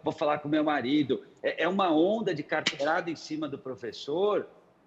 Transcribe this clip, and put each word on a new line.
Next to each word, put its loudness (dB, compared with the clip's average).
vou 0
falar 0
com -6
meu 4
marido." 2
É, -2
é 2
uma 2
onda 2
de -6
carteirada 0
em -4
cima -6
do -8
professor, -2